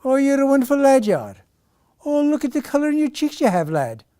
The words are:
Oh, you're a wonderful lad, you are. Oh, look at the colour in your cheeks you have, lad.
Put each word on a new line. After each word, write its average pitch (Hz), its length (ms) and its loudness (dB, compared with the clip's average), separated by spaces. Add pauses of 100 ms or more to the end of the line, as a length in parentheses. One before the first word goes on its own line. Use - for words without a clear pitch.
Oh, 262 140 0
you're 277 240 2
a 277 80 2
wonderful 269 300 2
lad, 269 280 4
you 208 100 2
are. 104 200 -6 (720)
Oh, 294 160 0
look 294 240 0
at 254 80 -2
the 302 80 -2
colour 294 260 -6
in 294 100 -2
your 302 120 0
cheeks 294 320 -6
you 294 60 0
have, 180 220 0
lad. 131 360 -6 (140)